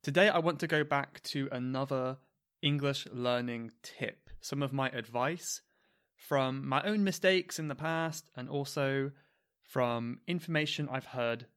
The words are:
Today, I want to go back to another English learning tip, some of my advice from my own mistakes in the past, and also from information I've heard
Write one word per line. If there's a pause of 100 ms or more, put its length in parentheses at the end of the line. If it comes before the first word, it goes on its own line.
Today,
I
want
to
go
back
to
another (460)
English
learning (100)
tip, (100)
some
of
my
advice (560)
from
my
own
mistakes
in
the
past,
and
also (500)
from
information
I've
heard (120)